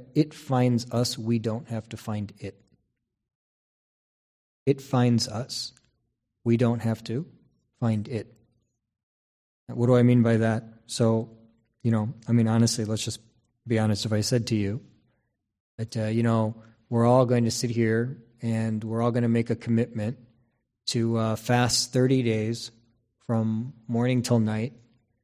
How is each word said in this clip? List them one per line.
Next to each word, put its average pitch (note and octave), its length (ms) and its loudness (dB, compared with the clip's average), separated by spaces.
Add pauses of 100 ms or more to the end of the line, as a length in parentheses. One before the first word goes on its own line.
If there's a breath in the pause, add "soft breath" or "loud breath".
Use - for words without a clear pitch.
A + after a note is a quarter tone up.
(160)
it D3+ 180 2
finds B2 580 0
us, A#2+ 260 -2
we A2+ 200 -2
don't A2 300 -6
have A2+ 220 -10
to A2 80 -14
find G#2 420 -8
it. - 200 -14 (2000)
It - 160 0
finds B2 460 2
us. - 460 -10 (680)
We A#2 140 2
don't A#2 220 0
have A2+ 260 -4
to A#2+ 200 -6 (540)
find A2 280 0
it. A2 260 -8 (1300)
What A#2+ 200 0
do B2 80 6
I B2 80 6
mean B2 200 6
by A#2 140 4
that? A2+ 260 0 (240)
So, A2+ 420 0 (540)
you A#2 80 0
know, A2 220 -2 (140)
I A2+ 40 -6
mean, A#2 160 4
honestly, A2+ 380 2
let's A2 180 -4
just - 160 -8 (480)
be A2+ 120 0
honest. G#2+ 260 0
If A2 80 -2
I G#2+ 80 2
said A#2+ 260 0
to A2+ 80 0
you G2+ 260 -2 (960)
that, A2 180 -10
uh, A2 120 -2
you A2+ 160 0
know, A2+ 320 0 (340 loud breath)
we're A#2 160 2
all B2 200 6
going A#2+ 200 2
to A2 60 0
sit A#2+ 180 -4
here A2+ 480 0 (240)
and A2 420 -4
we're A2+ 180 -4
all A#2+ 100 2
gonna A#2 180 0
make A#2 200 0
a A2+ 60 -2
commitment A#2 640 -2 (720)
to, A2+ 300 0
uh, A2+ 180 0
fast - 580 0
thirty C3 300 2
days A2 480 -2 (560)
from A2+ 460 -2 (140)
morning B2 360 0
till A#2+ 160 2
night, A2 340 -2 (500)